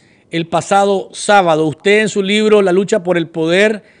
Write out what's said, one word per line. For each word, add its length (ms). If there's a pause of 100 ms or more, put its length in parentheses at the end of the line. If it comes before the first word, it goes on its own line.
(320)
el 160
pasado 680
sábado. 540
Usted 340
en 80
su 140
libro 400
La 100
lucha 300
por 140
el 120
poder 540 (180)